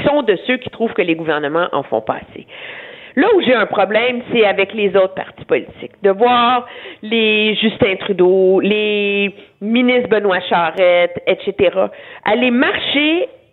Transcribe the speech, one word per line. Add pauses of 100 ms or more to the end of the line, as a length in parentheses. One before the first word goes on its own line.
sont
de (100)
ceux
qui
trouvent
que
les
gouvernements
en
font
pas (140)
assez. (720)
Là
où
j'ai
un
problème, (100)
c'est
avec
les
autres
partis
politiques. (120)
De
voir (340)
les
Justin
Trudeau,
les (280)
ministres
Benoît
Charette,
et
cetera, (320)
aller
marcher (260)